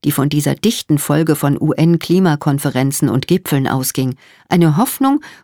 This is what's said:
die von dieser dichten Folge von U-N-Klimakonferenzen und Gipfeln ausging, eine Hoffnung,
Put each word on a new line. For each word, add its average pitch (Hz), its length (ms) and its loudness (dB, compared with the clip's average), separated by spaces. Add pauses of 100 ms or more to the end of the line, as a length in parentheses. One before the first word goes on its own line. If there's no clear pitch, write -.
die 147 80 0
von 139 160 0
dieser 147 280 -2
dichten - 420 -2
Folge 156 400 0
von 143 220 0
U-N-Klimakonferenzen 151 1500 0
und 123 200 -2
Gipfeln 151 400 0
ausging, 131 480 -4 (340)
eine 165 260 4
Hoffnung, 269 460 0 (220)